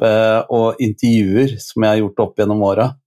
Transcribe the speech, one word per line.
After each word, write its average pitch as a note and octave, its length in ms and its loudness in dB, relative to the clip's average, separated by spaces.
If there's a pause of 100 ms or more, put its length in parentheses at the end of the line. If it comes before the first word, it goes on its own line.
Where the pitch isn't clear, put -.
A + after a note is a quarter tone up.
eh, A2 480 2
og A2+ 280 0
intervjuer A2+ 840 0
som - 220 -6
jeg A2 80 2
har G#2+ 180 0
gjort G2+ 120 -6
opp G#2 160 -4
gjennom G#2 260 0
åra. G2+ 320 0 (120)